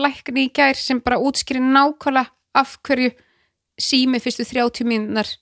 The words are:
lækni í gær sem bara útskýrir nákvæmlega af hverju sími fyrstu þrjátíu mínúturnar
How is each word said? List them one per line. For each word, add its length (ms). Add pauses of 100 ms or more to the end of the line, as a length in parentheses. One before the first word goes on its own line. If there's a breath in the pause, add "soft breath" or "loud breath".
lækni 440
í 40
gær 240
sem 240
bara 160
útskýrir 460
nákvæmlega 680 (260)
af 280
hverju 300 (680)
sími 400
fyrstu 240
þrjátíu 420
mínúturnar 560